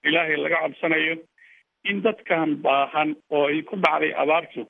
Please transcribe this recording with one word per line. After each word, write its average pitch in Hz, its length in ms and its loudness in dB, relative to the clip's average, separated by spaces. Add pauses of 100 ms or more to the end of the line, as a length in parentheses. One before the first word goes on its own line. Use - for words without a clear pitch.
Ilaahay 156 320 0
laga 156 260 -2
codsanayo 160 520 -2 (720)
in 202 180 -4
dadkan 165 600 0
baahan 143 520 2 (160)
oo 147 160 2
ay 151 160 -2
ku 202 140 -10
dhacday 156 380 2
abaartu 151 560 -2